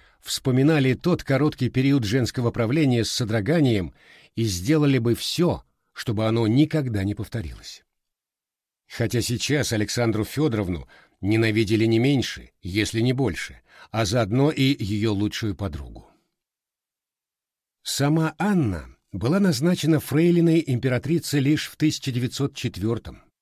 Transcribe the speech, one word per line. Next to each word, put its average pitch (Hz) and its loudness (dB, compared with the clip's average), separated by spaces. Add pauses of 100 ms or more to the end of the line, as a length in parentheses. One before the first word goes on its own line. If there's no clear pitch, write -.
(220)
вспоминали 135 2
тот - -2
короткий 135 0
период 135 2
женского 117 0
правления 123 2
с 98 -6
содроганием 113 0 (400)
и 113 -2
сделали 131 2
бы 117 2
все, 143 -2 (300)
чтобы 110 -2
оно 113 2
никогда 131 2
не 101 -2
повторилось. - -10 (1040)
Хотя 117 -2
сейчас 123 -2
Александру 107 0
Федоровну 101 -2 (320)
ненавидели 110 2
не 113 4
меньше, 131 0 (100)
если 104 -2
не 120 2
больше, - -6 (300)
а 110 -2
заодно 120 2
и 139 0
ее 107 0
лучшую 101 -2
подругу. 71 -10 (1700)
Сама 156 0
Анна 120 -2 (160)
была 117 0
назначена 160 2
фрейлиной 165 4
императрицы 131 -2
лишь 143 0
в - -18
тысяча - -2
девятьсот 123 -4
четвертом 104 -6 (180)